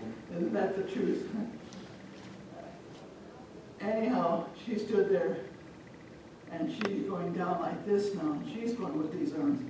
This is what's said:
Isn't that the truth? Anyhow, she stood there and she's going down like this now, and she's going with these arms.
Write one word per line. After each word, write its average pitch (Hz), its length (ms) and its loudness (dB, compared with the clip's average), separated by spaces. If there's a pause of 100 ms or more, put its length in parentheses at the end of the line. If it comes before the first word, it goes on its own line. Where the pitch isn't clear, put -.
(320)
Isn't 175 220 2
that 196 220 4
the 190 80 2
truth? - 460 2 (2500)
Anyhow, 226 680 4 (200)
she 220 140 0
stood 196 320 6
there 180 260 6 (1160)
and 165 180 0
she's 202 320 0
going 175 300 0
down 180 280 2
like - 240 -2
this 202 280 4
now, 156 180 0
and 139 220 -2
she's 233 200 0
going 151 240 -2
with 151 140 0
these - 220 0
arms. 147 260 4 (100)